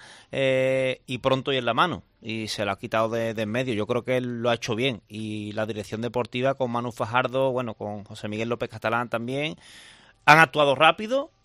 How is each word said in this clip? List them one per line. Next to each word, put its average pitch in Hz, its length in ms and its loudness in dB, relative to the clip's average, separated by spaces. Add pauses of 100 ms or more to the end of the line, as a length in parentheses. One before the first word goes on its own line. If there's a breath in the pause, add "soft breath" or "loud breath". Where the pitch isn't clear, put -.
(320 loud breath)
eh, 131 760 0
y 127 140 -6
pronto 135 340 0
y 135 40 2
en 123 80 -2
la 117 100 2
mano, 147 260 2 (180)
y 110 280 -6
se 104 180 -4
la 101 60 0
ha 98 80 -6
quitado 113 300 0
de, 113 260 -4
de 110 80 -4
en 107 80 -2
medio. 123 240 -2
Yo 104 100 -2
creo 120 180 -2
que 127 140 -2
él 123 240 -6
lo 120 80 0
ha 117 60 2
hecho 117 200 -4
bien, 117 320 -2
y 107 440 -8
la 107 160 -4
dirección 107 340 -6
deportiva 123 540 -2
con 123 160 -4
Manu 120 200 -4
Fajardo, 127 600 0
bueno, 123 240 -4
con 104 300 -10
José 110 220 -12
Miguel 110 220 -4
López 120 200 -4
Catalán 113 400 -2
también, 135 460 -4 (680 loud breath)
han 151 140 10
actuado 147 340 6
rápido 214 580 2 (140)